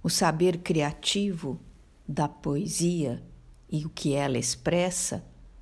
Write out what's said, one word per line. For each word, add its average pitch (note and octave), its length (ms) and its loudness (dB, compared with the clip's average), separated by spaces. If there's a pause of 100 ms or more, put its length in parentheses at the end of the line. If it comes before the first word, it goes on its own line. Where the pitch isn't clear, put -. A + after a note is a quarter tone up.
O - 20 2
saber E3 500 4
criativo D#3+ 1000 0 (480)
da D3 220 0
poesia D#3 960 0 (440)
e D#3 160 -2
o D#3+ 60 -6
que C#3+ 240 0
ela C#3 240 2
expressa F3 880 0 (360)